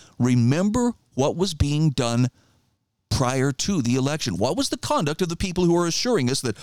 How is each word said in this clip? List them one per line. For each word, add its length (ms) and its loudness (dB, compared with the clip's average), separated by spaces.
remember 760 2
what 220 0
was 160 -2
being 380 0
done 380 0
prior 420 0
to 300 -2
the 140 2
election. 420 -2
What 180 0
was 120 -2
the 100 -4
conduct 420 -2
of 80 0
the 80 -6
people 280 -2
who 120 4
are 100 2
assuring 440 0
us 120 0
that, 200 -4